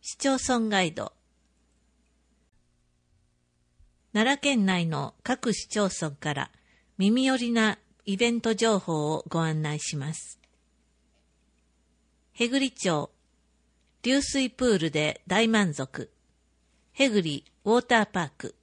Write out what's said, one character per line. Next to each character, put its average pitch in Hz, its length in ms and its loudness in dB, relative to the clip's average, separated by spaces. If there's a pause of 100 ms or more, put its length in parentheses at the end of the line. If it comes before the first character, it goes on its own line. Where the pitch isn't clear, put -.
(120)
市 - 60 -14
町 269 220 0
村 233 300 -2
ガ 202 120 2
イ 165 100 0
ド。 - 220 -10 (3000)
奈 233 260 2
良 - 40 -12
県 262 240 2
内 180 220 0
の 143 340 -4
各 247 320 -2
市 - 140 -6
町 214 160 -2
村 180 260 -4
か 147 240 -6
ら 135 180 -6 (460)
耳 226 280 2
寄 262 120 2
り 240 140 -2
な 220 260 2 (280)
イ 196 120 -2
ベ 240 140 2
ン 233 100 -2
ト 226 140 0
情 220 240 2
報 156 340 -2
を - 140 -4
ご 165 140 -2
案 156 200 0
内 151 180 -4
し - 180 -8
ま 147 180 -6
す。 - 240 -16 (1900)
へ 240 140 0
ぐ 254 100 0
り 269 140 0
町、 160 400 -2 (920)
流 269 220 2
水 269 260 -2
プ - 160 -4
ー 214 140 4
ル 160 100 0
で 151 380 -2
大 208 200 2
満 208 280 2
足。 - 360 -10 (840)
へ 269 140 2
ぐ 208 140 2
り 151 240 -6 (180)
ウ 220 120 2
ォ 247 40 6
ー - 40 -2
タ 233 180 4
ー 208 60 2
パ 185 140 -4
ー 147 80 -4
ク。 - 340 -14